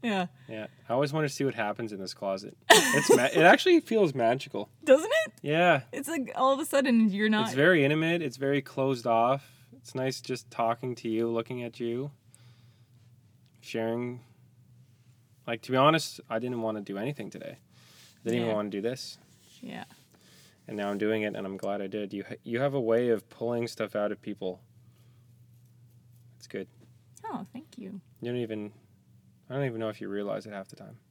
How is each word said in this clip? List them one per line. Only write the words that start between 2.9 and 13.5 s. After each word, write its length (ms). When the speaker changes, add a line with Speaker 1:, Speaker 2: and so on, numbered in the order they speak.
Speaker 2:
ma-, 120
it 180
actually 360
feels 340
magical. 540
Speaker 1:
Doesn't 260
it? 60
Speaker 2:
Yeah. 400
Speaker 1:
It's 160
like 260
all 180
of 60
a 60
sudden 460
you're 180
not 180
Speaker 2:
It's 80
very 300
intimate. 380
It's 160
very 240
closed 440
off. 420
It's 180
nice 260
just 300
talking 460
to 120
you, 200
looking 340
at 160
you, 320